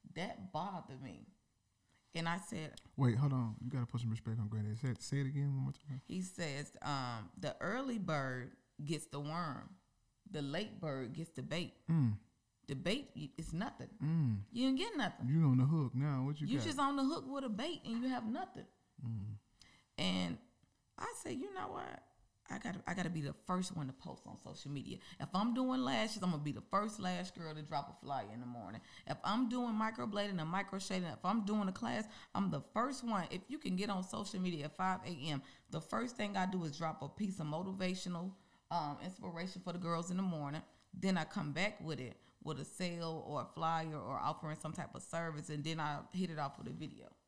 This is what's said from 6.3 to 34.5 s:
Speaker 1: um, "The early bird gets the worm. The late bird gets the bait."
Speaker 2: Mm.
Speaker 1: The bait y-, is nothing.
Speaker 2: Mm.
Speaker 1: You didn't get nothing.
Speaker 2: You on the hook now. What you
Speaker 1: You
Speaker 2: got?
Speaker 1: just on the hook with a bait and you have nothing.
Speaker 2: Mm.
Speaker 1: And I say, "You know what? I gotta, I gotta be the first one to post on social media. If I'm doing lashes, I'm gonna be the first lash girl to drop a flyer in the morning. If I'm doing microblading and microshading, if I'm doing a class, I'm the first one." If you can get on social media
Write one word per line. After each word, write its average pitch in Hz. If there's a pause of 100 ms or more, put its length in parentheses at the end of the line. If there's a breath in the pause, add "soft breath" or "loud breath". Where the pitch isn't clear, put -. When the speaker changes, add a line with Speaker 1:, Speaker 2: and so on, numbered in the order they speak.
Speaker 1:
um, 123 (100)
"The -
early 233
bird 135 (320)
gets 147
the 143
worm. 156 (600)
The 151
late 190
bird 135
gets 160
the -
bait." 165 (160)
Speaker 2:
Mm. 139 (520)
Speaker 1:
The -
bait 214
y-, 151
is 165
nothing. - (120)
Speaker 2:
Mm. 147 (120)
Speaker 1:
You 247
didn't 262
get 415
nothing. 196
Speaker 2:
You 160
on 127
the 131
hook 151
now. 135
What 147
you 147
Speaker 1:
You 254
Speaker 2:
got? -
Speaker 1:
just 294
on 277
the 277
hook 269
with 277
a 254
bait 254
and 233
you 262
have 247
nothing. 330 (400)
Speaker 2:
Mm. 107 (640 loud breath)
Speaker 1:
And 185 (600)
I 466
say, -
"You 370
know 370
what? - (460)
I -
gotta, -
I 185
gotta 175
be 160
the 143 (120)
first 185
one 143
to 131
post -
on -
social -
media. - (220 loud breath)
If -
I'm 220
doing 254
lashes, 220
I'm 180
gonna 147
be 147
the 117 (100)
first 214
lash 180
girl 160
to 156
drop 143
a -
flyer 131
in 117
the 123
morning. 110 (280 loud breath)
If 139
I'm 226
doing 240
microblading 214
and 160
microshading, 185
if -
I'm 202
doing 208
a 190
class, 220 (300 loud breath)
I'm 196
the 151 (100)
first 254
one." 208
If 185
you 285
can 185
get 202
on 190
social 190
media 175